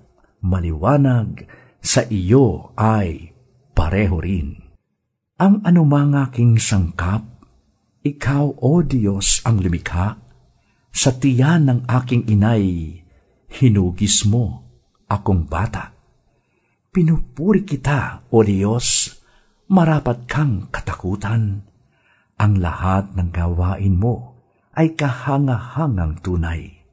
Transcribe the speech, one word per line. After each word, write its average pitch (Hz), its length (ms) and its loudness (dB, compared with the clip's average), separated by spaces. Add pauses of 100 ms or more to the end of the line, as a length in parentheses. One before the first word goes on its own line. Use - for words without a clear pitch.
(420)
maliwanag, 98 1040 0 (320)
sa - 320 0
iyo 104 640 2
ay 101 560 -2 (400)
pareho 87 480 0
rin. 80 400 -4 (800)
Ang 196 240 4
anumang 143 640 4
aking 117 320 2
sangkap, 92 640 -2 (800)
ikaw, 143 560 -2
O 151 240 2
Diyos, 107 640 0
ang 110 160 2
lumikha. 90 560 -2 (720)
Sa - 240 0
tiyan 139 560 2
ng 123 160 0
aking 123 400 0
inay, 98 720 0 (480)
hinugis 101 800 2
mo 101 400 -2 (400)
akong 98 400 -2
bata. 78 480 -6 (960)
Pinupuri 170 720 0
kita, - 720 -4
O 113 80 6
Diyos, 101 720 0 (560)
marapat 160 560 2
kang 135 400 -2
katakutan. 101 960 -4 (800)
Ang 104 160 4
lahat 92 560 -2
ng 87 160 -2
gawain 90 640 0
mo 107 480 -4 (320)
ay 160 240 0
kahangahangang 131 1300 -2
tunay. 82 560 -4 (100)